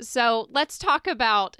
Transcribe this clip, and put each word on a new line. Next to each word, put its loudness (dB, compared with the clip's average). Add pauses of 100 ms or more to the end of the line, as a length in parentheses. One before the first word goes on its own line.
so 0
let's -2
talk 0
about 0